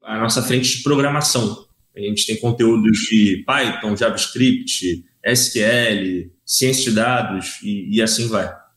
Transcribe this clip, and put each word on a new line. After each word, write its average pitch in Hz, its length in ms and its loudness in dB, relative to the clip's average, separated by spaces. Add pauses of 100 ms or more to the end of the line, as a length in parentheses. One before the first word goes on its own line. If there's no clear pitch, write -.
a 110 160 -6
nossa 113 220 0
frente 127 360 0
de - 60 -12
programação. 139 800 0 (300)
A - 40 -20
gente 104 260 -2
tem 110 120 -4
conteúdos 113 600 2
de 104 480 2
Python, 113 500 -2
JavaScript, 107 1080 0 (200)
S 123 300 2
Q 117 60 -2
L, 101 720 0 (140)
ciência 131 400 0
de 120 100 0
dados 110 680 -2
e, 101 340 -4
e 113 40 4
assim 110 260 0
vai. 101 240 -2 (260)